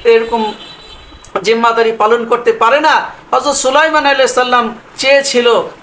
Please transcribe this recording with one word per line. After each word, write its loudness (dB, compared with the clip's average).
এরকম 0
জিম্মাদারি 0
পালন 0
করতে 0
পারে 2
না। 0
হযরত -2
সুলাইমান 0
আলাইহিস 0
সালাম -2
চেয়েছিল 2